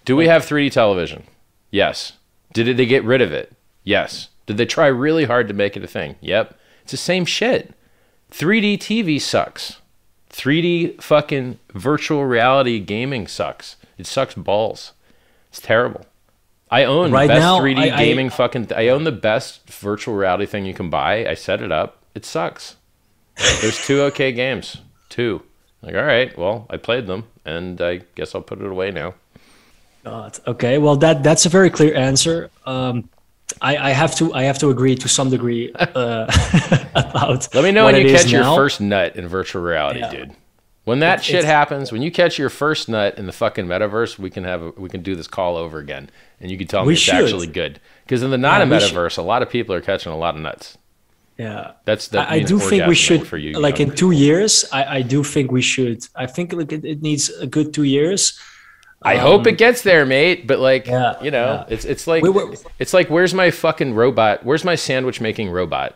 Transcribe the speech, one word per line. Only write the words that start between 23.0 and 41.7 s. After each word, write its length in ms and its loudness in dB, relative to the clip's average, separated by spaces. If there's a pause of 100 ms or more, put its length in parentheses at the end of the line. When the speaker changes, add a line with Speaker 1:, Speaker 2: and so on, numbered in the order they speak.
Speaker 1:
There's 240 -4
two 180 2
okay 280 0
games. 460 -6 (320)
Two. 320 -4 (400)
Like, 140 -10
all 80 0
right, 340 0
well, 320 -4
I 80 -10
played 300 -4
them, 180 -8 (200)
and 360 -8
I 200 -4 (140)
guess 180 -10
I'll 80 -8
put 200 -14
it 60 -10
away 240 -6
now. 220 -8 (880)
Speaker 2:
God. 440 -14
Okay. 300 0
Well, 200 4
that, 260 4
that's 220 4
a 40 2
very 200 6
clear 260 4
answer. 540 0 (160)
Um, 440 -4 (520)
I, 160 -2
I 140 -2
have 240 2
to, 180 0
I 100 -2
have 160 0
to 100 2
agree 260 2
to 120 -6
some 220 0
degree, 460 -2
uh, 500 -2 (640)
<laughs> 60 -6
about 580 -2
Speaker 1:
Let 100 4
me 80 4
know 140 6
Speaker 2:
what 80 8
Speaker 1:
when 80 6
you 80 6
Speaker 2:
it 60 8
is 80 8
Speaker 1:
catch 80 2
your 100 4
Speaker 2:
now. 140 4
Speaker 1:
first 260 2
nut 340 0
in 120 -10
virtual 340 -6
reality, 380 -2
Speaker 2:
Yeah. 120 -6
Speaker 1:
dude. 200 -14 (540)
When 140 0
that 200 2
Speaker 2:
It's, 80 -8
Speaker 1:
shit 100 0
Speaker 2:
it's 80 2
Speaker 1:
happens, 460 0